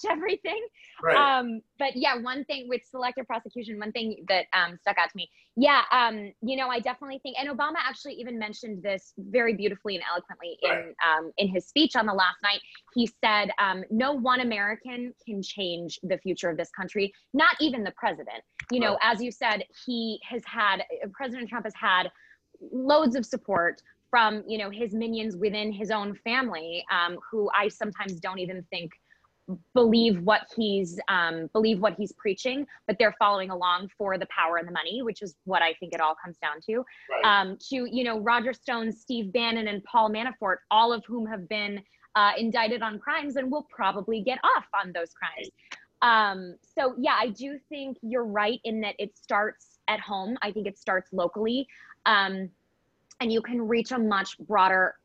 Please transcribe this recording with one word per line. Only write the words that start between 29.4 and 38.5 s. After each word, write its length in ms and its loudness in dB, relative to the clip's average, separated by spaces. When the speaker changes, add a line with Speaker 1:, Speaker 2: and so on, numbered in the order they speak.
Speaker 1:
believe 480 6
what 240 4
he's, 420 0
um, 440 0
believe 280 4
what 140 4
he's 180 -6
preaching, 540 -4
but 120 -2
they're 200 4
following 320 4
along 380 0
for 180 0
the 100 -4
power 300 2
and 100 -2
the 60 -12
money, 300 -4
which 200 -6
is 220 -12
what 160 2
I 140 4
think 180 -12
it 80 -2
all 140 2
comes 140 -16
down 240 -6
to. 220 -2
Speaker 2:
Right. 140 0
Speaker 1:
Um, 320 4
to, 220 -4
you 140 -2
know, 160 -2
Roger 320 0